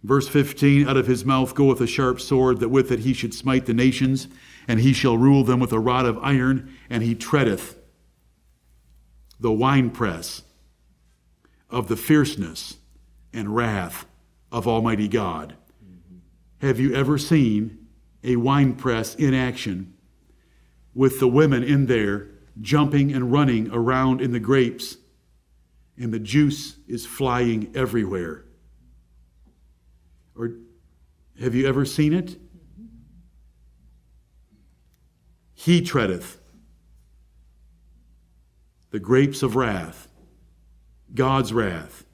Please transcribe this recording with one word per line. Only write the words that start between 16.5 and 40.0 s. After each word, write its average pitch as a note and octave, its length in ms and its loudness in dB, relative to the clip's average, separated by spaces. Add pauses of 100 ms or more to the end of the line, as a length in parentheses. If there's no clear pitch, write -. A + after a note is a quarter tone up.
Have C3 220 -2
you C3 140 0
ever C#3 240 0
seen A2+ 600 0 (440)
a B2 140 0
winepress B2 760 0
in C3+ 200 0
action A#2 600 -6 (1000)
with C3 240 2
the C3 100 4
women C#3 340 4
in C#3 240 2
there G#2 420 0 (320)
jumping C#3+ 520 2
and B2 200 -2
running A#2+ 380 2
around B2+ 500 0
in B2+ 120 -2
the A#2+ 80 -4
grapes, B2 580 0 (1000)
and A#2+ 140 -6
the A2 80 -4
juice C#3 560 -2 (100)
is A#2+ 180 -10
flying B2 680 -2
everywhere? G2 680 -4 (1900)
Or A#2 160 -8 (840)
have A#2+ 160 -4
you C3 120 2
ever C3+ 180 2
seen D3+ 280 0
it? F3 280 -4 (3000)
"He E3+ 280 2
treadeth G#2 600 -4 (2500)
the G#2+ 100 -8
grapes C3+ 420 2
of A#2+ 120 -2
wrath," G2 540 -4 (1040)